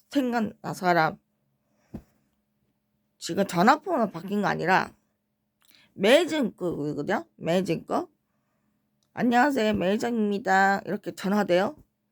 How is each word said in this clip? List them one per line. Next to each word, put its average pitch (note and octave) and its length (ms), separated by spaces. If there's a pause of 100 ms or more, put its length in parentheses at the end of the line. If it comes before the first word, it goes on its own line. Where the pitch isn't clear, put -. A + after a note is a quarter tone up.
(100)
생각난 A#3+ 640
사람, E3+ 440 (2000)
지금 F#3+ 280
전화번호 A#3+ 640
바뀐 G3 320
거 F3 60
아니라 D#3+ 460 (1000)
매진 C#4+ 640
거거든요. D3 680 (120)
매진 E3+ 500
거. D4+ 220 (1040)
"안녕하세요, A#3 600
매진입니다." G3+ 1080
이렇게 E3+ 300
전화돼요. G3 600 (380)